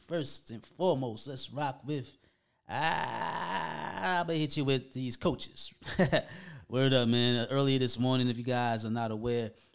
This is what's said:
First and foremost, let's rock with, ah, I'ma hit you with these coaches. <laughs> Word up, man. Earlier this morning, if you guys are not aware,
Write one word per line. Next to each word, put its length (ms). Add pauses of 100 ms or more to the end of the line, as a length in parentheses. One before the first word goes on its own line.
First 460
and 120
foremost, 640
let's 220
rock 340
with, 320 (540)
ah, 1500
I'ma 120
hit 240
you 60
with 300
these 240
coaches. 560 (240)
<laughs> 720
Word 240
up, 140
man. 420
Earlier 300
this 180
morning, 320
if 80
you 60
guys 420
are 60
not 180
aware, 400 (240)